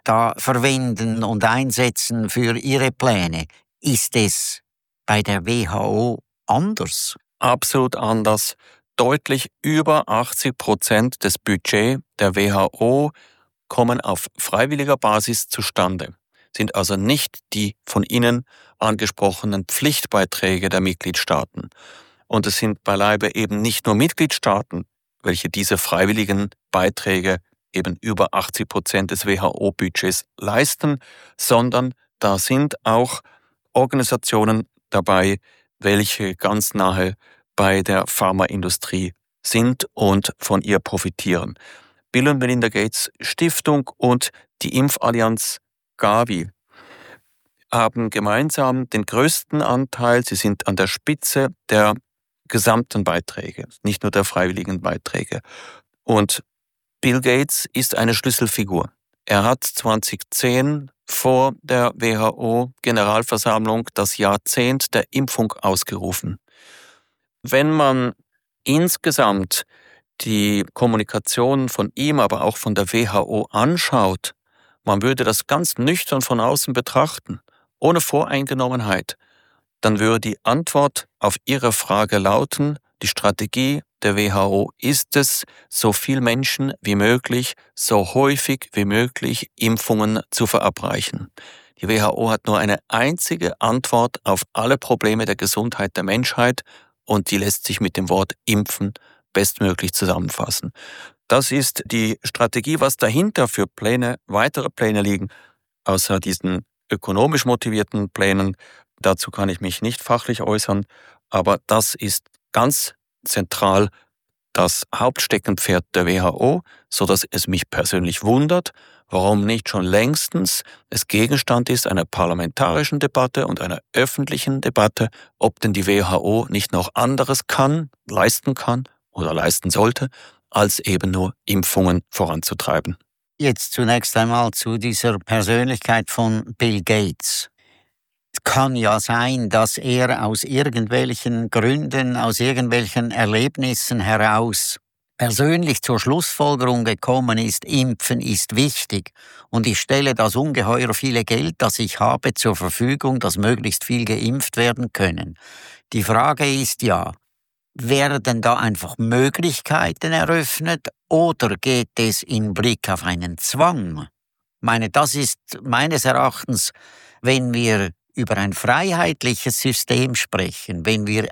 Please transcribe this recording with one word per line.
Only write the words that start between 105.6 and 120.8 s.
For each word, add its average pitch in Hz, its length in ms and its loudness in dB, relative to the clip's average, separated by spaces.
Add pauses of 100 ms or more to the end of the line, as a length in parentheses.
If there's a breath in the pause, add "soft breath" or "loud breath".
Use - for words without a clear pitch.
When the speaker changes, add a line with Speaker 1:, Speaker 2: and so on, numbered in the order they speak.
Speaker 2:
außer 95 360 0
diesen 92 440 -4 (260)
ökonomisch 120 540 0
motivierten 110 640 -2
Plänen, 95 460 0 (440 loud breath)
dazu - 320 0
kann 98 160 -2
ich 87 120 -4
mich 95 220 -6
nicht 117 180 -4
fachlich 117 420 -2
äußern, 101 440 0 (420 soft breath)
aber 95 380 0
das 110 280 2
ist - 340 -6 (240)
ganz 127 420 0 (300)
zentral 98 640 2 (640 soft breath)
das - 320 0 (100)
Hauptsteckenpferd 101 920 0 (100)
der 90 120 2
W 92 140 2
H 90 100 2
O, 147 320 0 (260 soft breath)
so - 180 -2
dass 95 240 2
es - 180 -4
mich 92 220 -4
persönlich 87 520 -2
wundert, 147 500 2 (360 soft breath)
warum 101 380 2
nicht 113 220 -2
schon 92 160 -2
längstens 104 800 0 (280 loud breath)